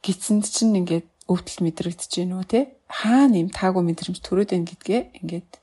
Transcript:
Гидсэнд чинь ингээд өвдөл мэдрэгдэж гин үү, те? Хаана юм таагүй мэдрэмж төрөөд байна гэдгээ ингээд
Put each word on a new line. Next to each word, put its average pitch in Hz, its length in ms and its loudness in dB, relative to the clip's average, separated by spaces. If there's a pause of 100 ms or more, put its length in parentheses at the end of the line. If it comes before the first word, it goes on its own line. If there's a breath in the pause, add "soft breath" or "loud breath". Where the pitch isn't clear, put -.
Гидсэнд 208 400 0
чинь 220 320 2
ингээд 170 300 -2 (240)
өвдөл 175 340 -2
мэдрэгдэж - 480 -4
гин 180 240 -4
үү, 185 80 -6
те? 226 140 2 (260)
Хаана 240 560 4
юм 175 80 0
таагүй 185 400 0
мэдрэмж 175 320 -6
төрөөд 196 320 0
байна 170 160 -2
гэдгээ 202 320 -4 (240)
ингээд 170 240 -8 (140)